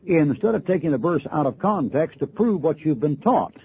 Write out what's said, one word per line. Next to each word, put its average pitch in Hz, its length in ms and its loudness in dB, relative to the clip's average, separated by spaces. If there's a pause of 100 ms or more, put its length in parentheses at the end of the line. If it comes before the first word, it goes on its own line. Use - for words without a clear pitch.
instead 170 500 2
of 180 100 -4
taking 165 260 0
the 135 60 0
verse 151 240 0 (100)
out 151 140 0
of 127 140 -4
context 165 600 -2
to 139 80 -4
prove 202 340 0
what 156 180 0
you've 151 200 -2
been 147 180 0
taught. 202 360 0 (120)